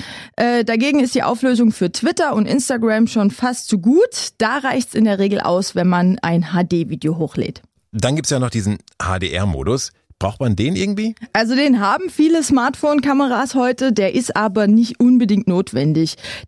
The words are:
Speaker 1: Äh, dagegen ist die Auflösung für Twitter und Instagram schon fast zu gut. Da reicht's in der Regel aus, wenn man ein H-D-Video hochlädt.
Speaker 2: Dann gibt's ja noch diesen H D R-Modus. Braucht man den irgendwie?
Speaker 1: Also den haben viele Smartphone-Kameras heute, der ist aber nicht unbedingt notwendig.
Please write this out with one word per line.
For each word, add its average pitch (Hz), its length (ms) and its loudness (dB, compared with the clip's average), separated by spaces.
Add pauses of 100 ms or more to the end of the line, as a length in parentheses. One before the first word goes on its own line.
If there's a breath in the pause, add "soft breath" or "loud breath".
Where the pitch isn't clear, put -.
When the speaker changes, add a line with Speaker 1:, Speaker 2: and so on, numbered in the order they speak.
(360 loud breath)
Speaker 1:
Äh, 240 280 0
dagegen 240 360 2
ist 262 160 0
die 277 80 0
Auflösung 240 480 2
für 180 200 -2
Twitter 302 440 -2
und 214 100 2
Instagram 226 600 0
schon 208 240 0
fast - 380 -6
zu 208 100 0
gut. 302 580 2
Da 226 220 0
reicht's 262 340 -4
in 220 120 2
der 202 120 2
Regel 196 220 0
aus, 180 340 -2
wenn 175 140 0
man 180 340 2
ein 170 320 -2
H-D-Video 165 640 -2
hochlädt. - 460 -6 (280)
Speaker 2:
Dann 123 240 0
gibt's 156 140 -4
ja 143 80 0
noch 123 140 -2
diesen 104 260 -2 (240)
H 95 160 -2
D 92 140 -4
R-Modus. 90 600 -2 (280)
Braucht 98 200 -4
man 117 160 0
den 135 220 -2
irgendwie? 208 380 -2 (180 loud breath)
Speaker 1:
Also 320 200 0
den 277 280 2
haben 269 280 -2
viele 320 340 2
Smartphone-Kameras 269 1120 0
heute, 254 360 0
der 202 240 0
ist 247 220 -2
aber 208 300 0
nicht 226 340 4
unbedingt 240 480 4
notwendig. 160 680 0 (320 loud breath)